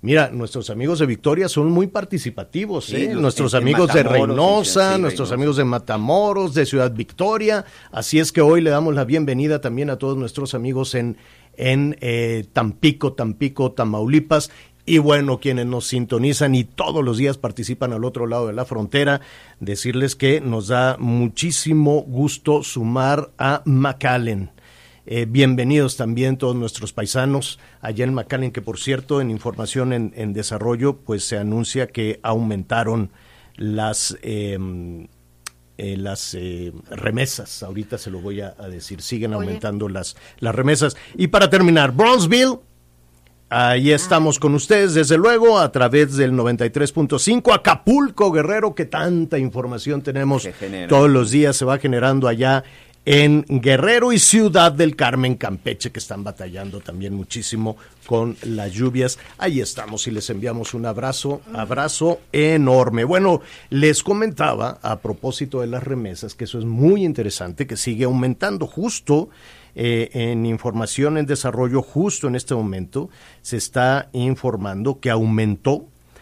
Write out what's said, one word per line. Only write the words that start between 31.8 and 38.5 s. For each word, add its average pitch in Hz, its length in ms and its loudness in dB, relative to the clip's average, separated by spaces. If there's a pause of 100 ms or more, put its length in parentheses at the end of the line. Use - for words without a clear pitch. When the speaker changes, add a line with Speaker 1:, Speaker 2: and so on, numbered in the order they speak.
Speaker 1:
que 110 380 -6
aumentaron 113 880 -2 (440)
las, 107 680 -4
em, 92 840 -8 (720)
eh, 98 200 -8
las, 98 360 -8
eh, 87 400 -10 (160)
remesas. 113 720 -6
Ahorita 101 380 -10
se - 100 -12
lo 92 100 -10
voy 101 220 -8
a, 98 160 -12